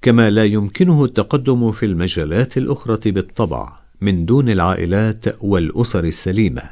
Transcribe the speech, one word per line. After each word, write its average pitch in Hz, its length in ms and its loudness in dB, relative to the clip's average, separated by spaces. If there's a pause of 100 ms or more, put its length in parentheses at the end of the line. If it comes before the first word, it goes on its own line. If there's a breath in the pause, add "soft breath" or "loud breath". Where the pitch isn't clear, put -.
كما 117 280 6
لا 107 160 4
يمكنه 117 600 2
التقدم 123 640 0
في 107 140 -4
المجالات 90 720 -2
الأخرى 120 540 -2
بالطبع 92 640 -4 (280)
من 92 240 0
دون 127 240 2
العائلات 92 760 0 (160)
والأسر 98 640 0
السليمة. 85 680 -2